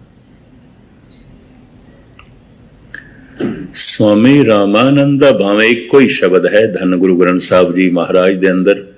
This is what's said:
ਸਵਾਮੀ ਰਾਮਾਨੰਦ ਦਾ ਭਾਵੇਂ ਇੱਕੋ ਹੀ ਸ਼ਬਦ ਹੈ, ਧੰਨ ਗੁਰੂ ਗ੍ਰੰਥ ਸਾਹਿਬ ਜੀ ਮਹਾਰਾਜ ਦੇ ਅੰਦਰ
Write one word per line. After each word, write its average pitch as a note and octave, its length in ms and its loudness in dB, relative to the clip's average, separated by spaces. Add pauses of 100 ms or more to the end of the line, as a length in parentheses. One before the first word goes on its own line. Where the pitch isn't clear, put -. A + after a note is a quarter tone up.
(3750)
ਸਵਾਮੀ A#2 720 2
ਰਾਮਾਨੰਦ B2+ 760 0
ਦਾ C#3 120 4
ਭਾਵੇਂ G#2 360 0
ਇੱਕੋ B2 320 0
ਹੀ A#2 80 2
ਸ਼ਬਦ F2+ 380 0
ਹੈ, G#2 200 0
ਧੰਨ F#2 300 -4
ਗੁਰੂ F2+ 240 0
ਗ੍ਰੰਥ F2+ 200 0
ਸਾਹਿਬ F2+ 340 0
ਜੀ F#2 160 0
ਮਹਾਰਾਜ F#2 440 0
ਦੇ F#2 160 -2
ਅੰਦਰ F#2+ 360 -2 (100)